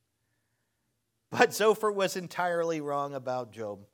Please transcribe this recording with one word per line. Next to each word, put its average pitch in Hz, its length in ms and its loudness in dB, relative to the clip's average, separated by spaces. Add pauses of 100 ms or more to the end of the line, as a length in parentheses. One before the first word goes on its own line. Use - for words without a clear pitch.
(1300)
But 123 220 4
Zophar 214 380 4
was 196 240 0
entirely 170 640 -2
wrong 143 340 -2
about 127 360 -4
Job. 104 280 -8 (140)